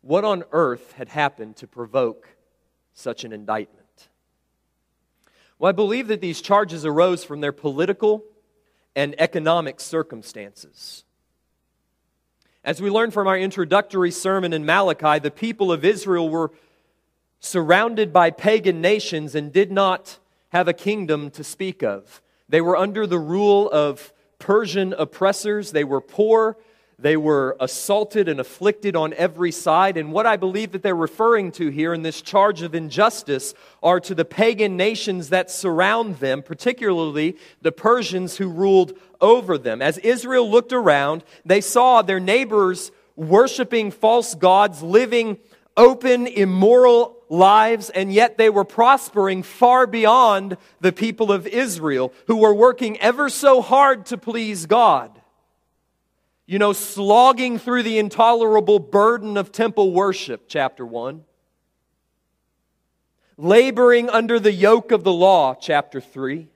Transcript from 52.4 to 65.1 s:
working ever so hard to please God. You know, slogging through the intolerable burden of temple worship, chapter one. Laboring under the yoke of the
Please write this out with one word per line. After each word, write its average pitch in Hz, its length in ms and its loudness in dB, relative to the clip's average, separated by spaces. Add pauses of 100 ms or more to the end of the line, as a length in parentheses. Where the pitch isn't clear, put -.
working 233 460 2
ever 247 280 0
so 262 320 4
hard 262 460 2
to 240 120 -10
please 214 480 -8
God. 175 520 2 (1300)
You 185 140 -6
know, 208 160 2
slogging 233 840 2
through 247 260 -2
the 220 140 -2
intolerable 214 840 2
burden 208 580 -2
of 190 140 -8
temple 214 400 -2
worship, 185 560 -4
chapter 131 360 -6
one. 123 400 -12 (2250)
Laboring 240 720 4
under 226 280 0
the 208 140 2
yoke 208 380 4
of 208 140 0
the 190 80 2